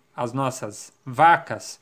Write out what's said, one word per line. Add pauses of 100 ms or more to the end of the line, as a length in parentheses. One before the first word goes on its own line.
(160)
as
nossas (100)
vacas